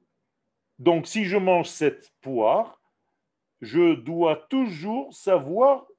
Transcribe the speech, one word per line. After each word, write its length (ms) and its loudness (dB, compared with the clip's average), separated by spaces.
donc, 280 2
si 180 -4
je 100 -4
mange 320 0
cette 540 -4
poire, 560 -2
je 320 2
dois 440 -2
toujours 760 -6
savoir 720 0